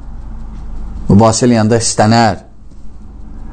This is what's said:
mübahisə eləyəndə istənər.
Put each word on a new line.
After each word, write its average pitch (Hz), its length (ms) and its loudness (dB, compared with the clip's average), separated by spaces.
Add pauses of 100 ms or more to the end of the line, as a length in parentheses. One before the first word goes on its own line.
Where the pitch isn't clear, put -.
(1080)
mübahisə 110 380 6
eləyəndə 113 340 4
istənər. 110 640 2 (1080)